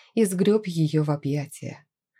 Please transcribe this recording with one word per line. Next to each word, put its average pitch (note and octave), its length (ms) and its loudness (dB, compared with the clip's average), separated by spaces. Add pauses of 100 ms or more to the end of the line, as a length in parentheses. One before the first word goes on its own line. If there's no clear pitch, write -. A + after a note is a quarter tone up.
(140)
и A3+ 100 4
сгрёб G3+ 420 2
её D#3 380 0
в D3+ 60 -2
объятия. C#3+ 760 -6 (340)